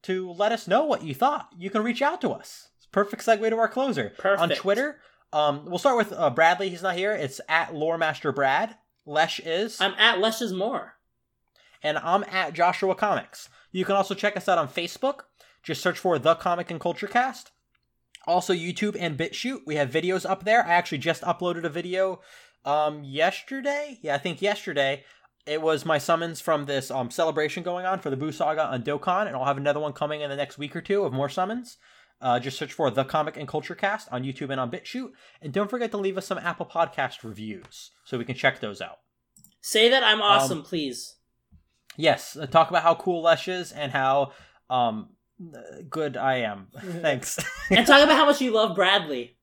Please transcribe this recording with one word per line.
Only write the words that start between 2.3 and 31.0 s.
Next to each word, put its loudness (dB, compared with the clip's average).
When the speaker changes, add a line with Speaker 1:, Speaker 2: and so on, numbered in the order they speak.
Speaker 1:
us. -14
It's -20
a -20
perfect 0
segue 4
to 0
our 2
closer. -2
On -18
Speaker 2:
Perfect. 2
Speaker 1:
Twitter, 0
um, 2
we'll -4
start 4
with, 2
uh, 2
Bradley. 4
He's -8
not 0
here. 0
It's -6
at 2
Loremaster 0
Brad. 0
Lesh 0
is. -4
Speaker 2:
I'm 2
at 4
Lesh 0
is -4
More. -6
Speaker 1:
And 0
I'm 0
at -2
Joshua 2
Comics. -4
You -2
can 2
also 0
check -2
us -4
out 4
on 0
Facebook. -4
Just -8
search 0
for 2
The 4
Comic -2
and -8
Culture -4
Cast. -2
Also 2
YouTube -2
and -4
BitChute. -6
We -4
have 0
videos 0
up -2
there. 4
I 0
actually 2
just -2
uploaded -2
a 0
video, -2
um, 0
yesterday. -2
Yeah, -2
I 0
think -6
yesterday. -2
It -2
was 0
my 2
summons -2
from 0
this, -4
um, -4
celebration -2
going -4
on -2
for -6
the -2
Buu -6
Saga 0
on -4
Dokkan, -2
and -8
I'll -2
have 0
another 0
one -4
coming -4
in -4
the -6
next -6
week -8
or -6
two 0